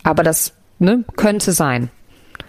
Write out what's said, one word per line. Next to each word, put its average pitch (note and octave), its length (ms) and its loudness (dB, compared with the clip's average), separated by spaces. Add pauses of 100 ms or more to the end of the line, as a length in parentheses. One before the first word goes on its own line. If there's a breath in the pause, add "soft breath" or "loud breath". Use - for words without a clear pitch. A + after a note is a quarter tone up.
aber D#3+ 220 2
das, D#3+ 300 -2 (260)
ne, A3 240 2 (120)
könnte G#3 360 0
sein. B2+ 400 -2 (580 loud breath)